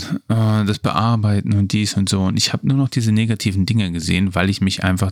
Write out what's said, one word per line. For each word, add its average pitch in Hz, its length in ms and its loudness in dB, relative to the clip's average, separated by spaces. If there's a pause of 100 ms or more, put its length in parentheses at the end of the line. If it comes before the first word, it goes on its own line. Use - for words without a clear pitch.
(280)
äh, 110 380 2
das 101 140 -2
Bearbeiten 107 760 0
und 98 180 2
dies 104 220 0
und 98 160 0
so. 95 140 2
Und 95 140 0
ich - 160 0
habe - 140 -4
nur 135 100 2
noch 139 120 0
diese 110 220 0
negativen 107 540 0
Dinge 107 260 0
gesehen, 87 440 -2
weil 92 140 2
ich 101 120 -2
mich 95 220 -2
einfach 92 280 0